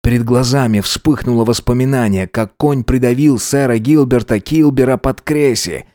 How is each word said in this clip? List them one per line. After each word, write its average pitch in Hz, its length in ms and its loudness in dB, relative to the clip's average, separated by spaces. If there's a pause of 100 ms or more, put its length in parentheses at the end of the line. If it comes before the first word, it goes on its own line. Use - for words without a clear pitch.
Перед 117 220 0
глазами 123 560 0
вспыхнуло 123 640 -2
воспоминание, 120 800 0
как 110 300 -6
конь 139 280 -2
придавил 127 540 2
сэра 131 400 0
Гилберта 123 600 2
Килбера 135 560 2
под - 240 -4
Кресси. 127 640 -2 (100)